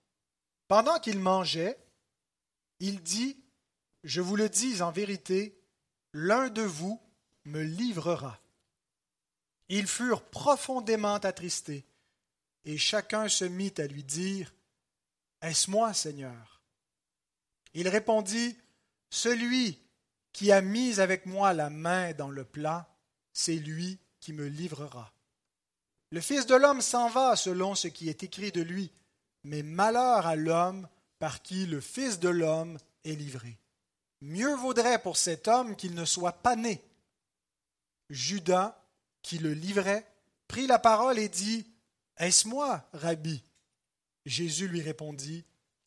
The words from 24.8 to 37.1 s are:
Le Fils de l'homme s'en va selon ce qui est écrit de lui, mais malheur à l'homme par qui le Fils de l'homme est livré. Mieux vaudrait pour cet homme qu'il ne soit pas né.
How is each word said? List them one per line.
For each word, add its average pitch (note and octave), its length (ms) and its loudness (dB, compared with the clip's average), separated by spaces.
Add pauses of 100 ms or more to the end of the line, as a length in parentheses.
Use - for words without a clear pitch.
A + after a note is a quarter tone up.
Le E3 100 -6
Fils C#4 260 0
de C4 80 8
l'homme C4+ 280 8
s'en A#3+ 260 2
va B3+ 260 6
selon F#3 400 0
ce F3+ 140 -4
qui D#3+ 200 -8
est D3+ 140 -8
écrit F#3+ 300 -8
de E3+ 100 -2
lui, F3+ 300 -6 (500)
mais D3 220 -6
malheur G#3+ 640 4
à E3 100 2
l'homme E3+ 500 0 (320)
par D#3 240 -6
qui F#3 240 -4
le D3+ 140 -4
Fils A#3 400 -6
de F3+ 80 2
l'homme E3 500 0 (260)
est D#3 120 -6
livré. B2+ 420 -12 (600)
Mieux F#3+ 340 -2
vaudrait A#3+ 480 2
pour F3 140 -4
cet E3 320 -2
homme A#3 260 2
qu'il F3 200 -8
ne E3+ 100 -6
soit F3 280 0
pas B3 220 2
né. A3+ 300 -2 (1300)